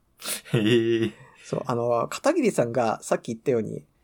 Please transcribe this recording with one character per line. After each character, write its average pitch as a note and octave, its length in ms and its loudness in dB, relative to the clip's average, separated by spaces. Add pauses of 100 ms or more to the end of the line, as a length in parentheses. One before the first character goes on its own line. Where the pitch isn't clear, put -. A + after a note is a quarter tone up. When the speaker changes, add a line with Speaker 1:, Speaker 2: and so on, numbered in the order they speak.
(520)
Speaker 1:
へ A2+ 540 4
え。 G#2 60 -4 (320)
Speaker 2:
そ - 140 -6
う、 - 80 -4
あ B2 80 -2
の、 A#2+ 340 0
片 - 260 0
桐 C4+ 160 2
さ - 140 0
ん A#2 80 -2
が A2+ 300 0
さ - 140 -2
っ - 40 -8
き - 120 -10
言 A2 40 -6
っ - 20 -20
た - 120 -2
よ B2 80 2
う A2 40 0
に、 G#2+ 200 -8 (200)